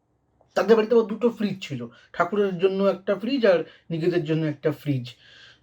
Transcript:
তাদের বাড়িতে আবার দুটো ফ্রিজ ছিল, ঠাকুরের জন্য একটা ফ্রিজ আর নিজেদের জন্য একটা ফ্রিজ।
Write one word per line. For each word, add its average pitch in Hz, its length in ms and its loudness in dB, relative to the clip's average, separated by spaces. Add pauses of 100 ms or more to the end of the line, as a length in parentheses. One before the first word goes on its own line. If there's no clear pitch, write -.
(540)
তাদের 208 220 4
বাড়িতে 214 180 2
আবার 220 120 4
দুটো 226 240 -2
ফ্রিজ 202 300 -4
ছিল, 120 260 -10 (260)
ঠাকুরের 190 460 -2
জন্য 190 260 2
একটা 196 300 0
ফ্রিজ 226 320 -2
আর 170 180 4 (260)
নিজেদের 165 340 0
জন্য 156 220 0
একটা 151 260 -2
ফ্রিজ। 131 360 -6 (540)